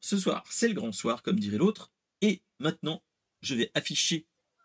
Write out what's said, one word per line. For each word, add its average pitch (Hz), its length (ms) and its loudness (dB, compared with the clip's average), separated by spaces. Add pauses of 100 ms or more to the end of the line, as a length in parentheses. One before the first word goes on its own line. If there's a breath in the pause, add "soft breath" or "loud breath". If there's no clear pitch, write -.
ce - 160 -2
soir, - 320 0
c'est - 200 2
le 214 60 0
grand 113 180 -4
soir, 117 300 -2
comme - 160 2
dirait 104 200 0
l'autre, 202 340 2 (300)
et 208 200 2 (160)
maintenant, 151 440 -4 (400)
je 135 120 -4
vais 117 200 0
afficher 151 520 -2 (380)